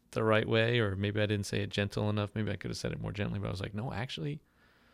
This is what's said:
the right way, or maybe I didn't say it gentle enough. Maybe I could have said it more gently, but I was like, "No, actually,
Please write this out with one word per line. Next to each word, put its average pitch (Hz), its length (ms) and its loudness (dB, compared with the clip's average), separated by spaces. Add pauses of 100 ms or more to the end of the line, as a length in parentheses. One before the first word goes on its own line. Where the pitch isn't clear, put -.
(120)
the 117 120 0
right 110 240 6
way, 117 320 4
or 98 180 2
maybe 104 240 0
I 104 40 4
didn't 101 200 2
say 110 160 -2
it 101 80 -2
gentle 104 400 0
enough. 104 260 0
Maybe 104 160 -2
I - 60 -4
could 117 120 -6
have 110 80 -6
said - 140 -4
it 90 100 -6
more 107 120 -4
gently, 104 260 -2
but 104 80 -4
I 110 40 -2
was 101 100 -6
like, 107 120 -6
"No, 107 200 -6
actually, 143 480 -6 (520)